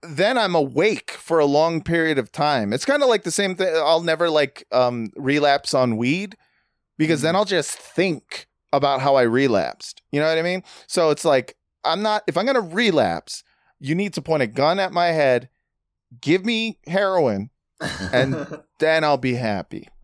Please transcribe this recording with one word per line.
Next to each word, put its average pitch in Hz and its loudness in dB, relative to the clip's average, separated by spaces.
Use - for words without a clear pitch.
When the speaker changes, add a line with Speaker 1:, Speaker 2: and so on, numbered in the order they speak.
Speaker 1:
then 180 -2
I'm 202 0
awake 156 0
for - -2
a 147 4
long 156 2
period 160 0
of 117 -4
time. 131 0
It's - -4
kinda 285 2
like 220 2
the 170 -6
same 190 -2
thing. 185 -2
I'll 160 2
never, 170 0
like, 151 0
um, 123 0
relapse 143 0
on 127 2
weed 170 -4
because 156 0
then 160 0
Speaker 2:
Mm. 190 2
Speaker 1:
I'll 214 2
just 180 -2
think - -6
about 139 0
how 139 2
I 135 6
relapsed. 113 0
You 143 -2
know 156 0
what 160 0
I 160 -2
mean? 180 -4
So 165 2
it's 147 -2
like, 135 2
I'm 175 -2
not, 214 -2
if 151 -2
I'm 185 0
gonna 262 2
relapse, 160 -2
you 143 -4
need 196 -4
to - -4
point 156 0
a 120 2
gun 143 0
at 190 -2
my 175 2
head, 135 2
give 185 0
me 226 -4
heroin, 160 0
and 139 -2
Speaker 2:
<laughs> - -20
Speaker 1:
then 160 2
I'll 147 2
be 127 -2
happy. 104 -6